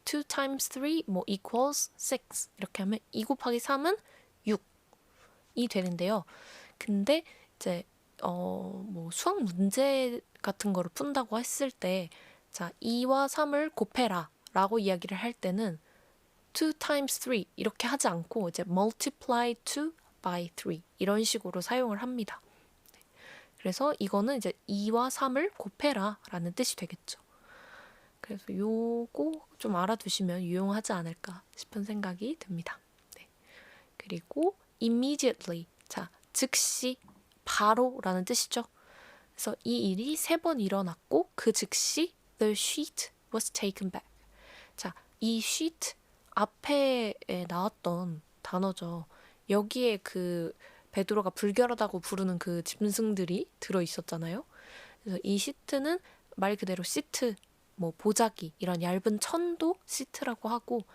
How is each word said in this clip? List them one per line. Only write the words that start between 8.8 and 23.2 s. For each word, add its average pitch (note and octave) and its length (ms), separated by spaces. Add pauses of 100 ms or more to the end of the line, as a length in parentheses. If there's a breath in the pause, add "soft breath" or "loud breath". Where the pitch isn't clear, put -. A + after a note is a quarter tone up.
뭐 E3+ 220
수학 F4+ 320
문제 A#3+ 800 (200)
같은 G3+ 320
거를 F3+ 220
푼다고 C4+ 440
했을 B3+ 320
때, F#3 380 (420 loud breath)
자, E3+ 200 (100)
이와 B3+ 480
삼을 D4 420
곱해라라고 G3 1080
이야기를 F#3+ 380
할 A3+ 160
때는 F#3 460 (720 soft breath)
two D#4 220
times C#4+ 460
three A#3+ 260 (100)
이렇게 G#3+ 320
하지 B3+ 200
않고 F3 400
이제 E3+ 180
multiply A#3 880 (100)
two D4+ 280 (300)
by F3 340
three E3+ 260 (160)
이런 G3+ 260
식으로 F#3 360
사용을 A#3 400
합니다. A#3+ 400 (520 loud breath)
네. - 80 (580 loud breath)